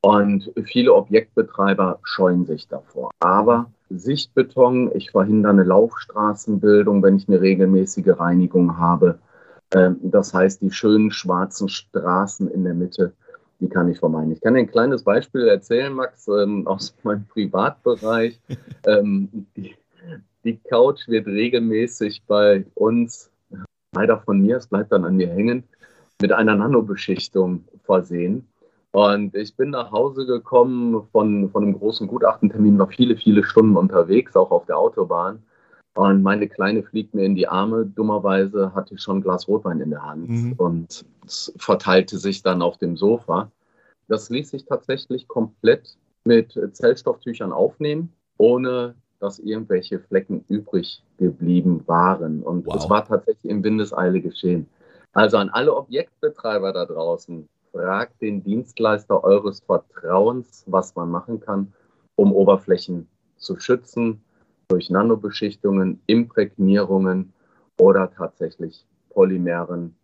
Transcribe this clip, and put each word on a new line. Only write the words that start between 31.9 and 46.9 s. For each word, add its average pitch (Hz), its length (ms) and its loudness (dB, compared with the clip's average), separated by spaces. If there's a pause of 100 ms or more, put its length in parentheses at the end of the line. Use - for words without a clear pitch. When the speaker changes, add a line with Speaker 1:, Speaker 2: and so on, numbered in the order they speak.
Speaker 1:
Gutachtentermin, 104 720 2
war 95 100 2
viele, 123 280 2
viele 104 260 4
Stunden 110 340 4
unterwegs, 95 600 2
auch 92 140 0
auf 85 160 0
der - 100 -4
Autobahn. 92 640 -2 (520)
Und 98 280 4
meine 101 260 0
Kleine 101 340 -4
fliegt 104 320 -10
mir 98 100 -2
in 98 100 0
die 92 140 -2
Arme. 107 380 -2
Dummerweise 98 880 -2
hatte 98 200 -8
ich 92 60 -20
schon 98 180 -4
ein 95 40 -4
Glas 90 260 -4
Rotwein 92 320 -2
in 78 100 -8
der 76 120 -10
Hand 82 260 -14
Speaker 2:
Mhm. 117 300 -4
Speaker 1:
und 85 480 -6 (200)
es - 300 -14
verteilte 92 600 0
sich 98 240 -6
dann 90 180 -2
auf 87 160 -2
dem 87 220 -6
Sofa. 104 520 -2 (580)
Das 110 200 -6
ließ 127 220 -8
sich 135 160 -14
tatsächlich - 600 -8
komplett - 680 0 (280)
mit 117 340 2 (140)
Zellstofftüchern 117 800 -2